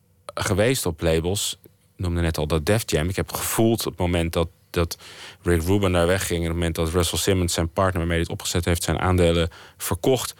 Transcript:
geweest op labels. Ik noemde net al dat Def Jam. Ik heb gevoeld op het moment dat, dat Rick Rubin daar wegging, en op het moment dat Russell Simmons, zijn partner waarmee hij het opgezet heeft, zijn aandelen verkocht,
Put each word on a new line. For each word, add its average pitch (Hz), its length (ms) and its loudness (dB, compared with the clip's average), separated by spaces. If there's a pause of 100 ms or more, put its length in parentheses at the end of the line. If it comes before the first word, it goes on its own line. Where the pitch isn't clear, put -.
(340)
geweest 110 520 0
op 85 160 -4
labels. 82 600 0
Ik - 60 -20 (260)
noemde 85 260 -2
net 82 160 0
al 76 100 0
dat 76 180 0
Def 107 200 2
Jam. 82 240 0
Ik 95 60 -4
heb - 180 -4
gevoeld 113 520 0
op - 60 -4
het - 100 -8
moment 87 320 0
dat, 85 140 0 (220)
dat 85 280 -2 (440)
Rick 85 220 2
Rubin 95 280 2
daar 85 160 4
wegging, 90 320 0
en 85 60 -2
op - 60 -2
het 85 60 -2
moment 85 180 0
dat 80 140 0
Russell 87 300 0
Simmons, 92 340 0
zijn 82 160 0
partner 92 280 0
waarmee 85 200 0
hij 85 60 0
het - 80 -4
opgezet - 340 -4
heeft, 87 180 0
zijn 82 160 -2
aandelen 85 500 4 (280)
verkocht, - 640 -2